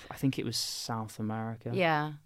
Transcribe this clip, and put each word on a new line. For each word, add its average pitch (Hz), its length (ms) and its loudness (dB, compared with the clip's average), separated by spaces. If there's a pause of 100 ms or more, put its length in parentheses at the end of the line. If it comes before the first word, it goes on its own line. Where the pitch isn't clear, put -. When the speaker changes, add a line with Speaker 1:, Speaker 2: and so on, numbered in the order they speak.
(120)
Speaker 1:
I - 40 -10
think 139 220 2
it - 60 -2
was 120 140 0
South - 640 -4
America. 110 540 -2
Speaker 2:
Yeah. 156 380 4 (140)